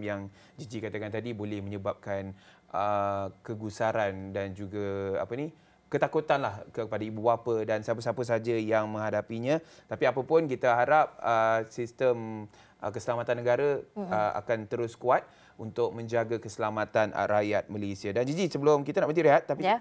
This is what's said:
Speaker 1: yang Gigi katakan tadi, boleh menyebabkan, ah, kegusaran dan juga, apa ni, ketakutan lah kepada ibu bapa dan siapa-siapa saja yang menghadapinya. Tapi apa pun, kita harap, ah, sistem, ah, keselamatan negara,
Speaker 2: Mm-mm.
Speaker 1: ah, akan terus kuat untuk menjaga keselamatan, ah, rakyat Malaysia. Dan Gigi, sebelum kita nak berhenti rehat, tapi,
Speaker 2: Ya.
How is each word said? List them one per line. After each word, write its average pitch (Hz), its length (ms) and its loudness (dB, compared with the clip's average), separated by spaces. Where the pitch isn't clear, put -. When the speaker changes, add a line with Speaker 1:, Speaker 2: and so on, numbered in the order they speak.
Speaker 1:
yang 101 240 -4
Gigi 110 240 -10
katakan 107 240 -6
tadi, 110 240 -6
boleh 104 320 -6
menyebabkan, 98 720 -6
ah, 101 640 0
kegusaran 107 960 -2
dan 98 160 -4
juga, 98 720 -4
apa 120 160 -6
ni, 151 160 -6
ketakutan 143 560 0
lah 101 320 -6
kepada 107 240 -4
ibu 110 320 0
bapa 113 320 0
dan 107 160 0
siapa-siapa 117 480 -2
saja 113 320 0
yang 107 320 2
menghadapinya. 107 720 -2
Tapi 113 160 -4
apa 131 160 2
pun, 156 320 2
kita 123 240 2
harap, 135 480 4
ah, 113 480 4
sistem, 117 720 -2
ah, 104 80 -4
keselamatan 120 480 -2
negara, 131 400 2
Speaker 2:
Mm-mm. 202 160 -6
Speaker 1:
ah, 107 320 2
akan 110 240 -2
terus 117 320 -4
kuat 123 240 2
untuk 113 320 -2
menjaga 113 480 -2
keselamatan, 107 720 0
ah, 98 160 0
rakyat 104 400 2
Malaysia. 101 480 -6
Dan 120 80 2
Gigi, 160 240 0
sebelum 147 400 4
kita 151 160 0
nak 143 80 2
berhenti 160 160 4
rehat, 147 160 8
tapi, 151 240 -2
Speaker 2:
Ya. 214 140 4